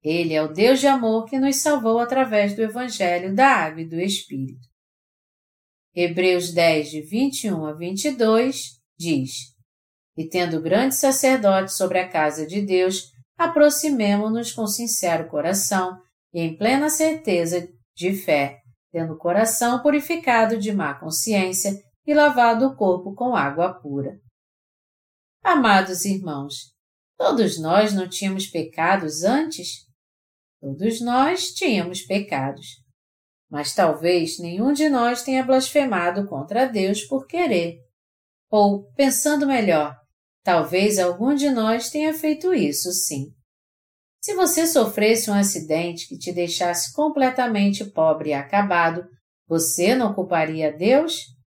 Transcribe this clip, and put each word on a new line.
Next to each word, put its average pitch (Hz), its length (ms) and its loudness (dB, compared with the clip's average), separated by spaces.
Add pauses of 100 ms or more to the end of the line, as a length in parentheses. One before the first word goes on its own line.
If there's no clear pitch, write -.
Ele 160 320 -2
é 156 80 2
o 156 60 -2
Deus 226 320 4
de 277 80 2
amor 226 380 2
que 269 120 -6
nos 269 200 2
salvou 233 420 2
através 220 560 0
do 226 60 -4
Evangelho 196 720 -2
da 262 100 6
Água 165 360 2
e 165 80 -10
do 165 100 -6
Espírito. 147 640 -6 (1300)
Hebreus 175 600 0
dez, 160 360 4
de 156 120 -8
vinte 262 420 -2
e 208 80 -2
um 160 140 -4
a 151 80 -8
vinte 180 320 -8
e 294 60 0
dois, 233 680 0 (180)
diz: 147 360 -2 (840)
"E 160 140 -6
tendo 165 320 -2
grande 226 340 0
sacerdote 233 760 2
sobre 180 260 0
a 180 80 -4
casa 151 400 -2
de 196 140 -4
Deus, 190 500 0 (260)
aproximemo-nos 240 1160 2
com 226 120 -4
sincero 196 640 -2
coração 185 720 -2 (340)
e 170 60 -4
em 160 180 -4
plena 269 320 2
certeza 180 800 0 (260)
de 185 200 -2
fé, 147 480 -2 (320)
tendo 160 180 -4
o 156 60 -10
coração 226 640 0
purificado 269 760 2
de 208 140 -4
má 151 260 -4
consciência 185 880 -2 (200)
e 294 80 0
lavado 254 540 4
o 262 60 -2
corpo 190 400 0
com 247 220 -2
água 160 460 -2
pura." 139 360 -8 (1300)
Amados 202 600 4
irmãos, 160 680 -6 (440)
todos 214 420 0
nós 196 340 2
não 185 140 -2
tínhamos 190 400 -6
pecados 165 800 -2
antes? 294 600 -2 (760)
Todos 190 400 -4
nós 269 500 0
tínhamos 190 520 -2
pecados. 143 640 -4 (840)
Mas 147 260 -6
talvez 165 640 2
nenhum 185 320 -2
de 294 160 2
nós 240 340 2
tenha 262 220 0
blasfemado 233 840 0
contra 202 380 -2
Deus 202 380 -2
por 269 240 -6
querer. 196 500 -2 (720)
Ou, 202 440 2
pensando 277 520 2
melhor, 180 480 2 (520)
talvez 185 540 2
algum 190 360 0
de 277 140 0
nós 226 400 0
tenha 311 240 -2
feito 311 400 -2
isso 170 400 -2
sim. 139 400 -4 (880)
Se 415 100 -6
você 330 320 2
sofresse 220 640 2
um 202 40 0
acidente 170 720 -2
que 131 100 -14
te 175 140 -10
deixasse 175 600 -2
completamente 254 920 0
pobre 156 460 0
e 147 40 0
acabado, 170 720 0 (400)
você 175 480 0
não 226 200 0
culparia 160 580 -2
Deus? 254 640 0 (120)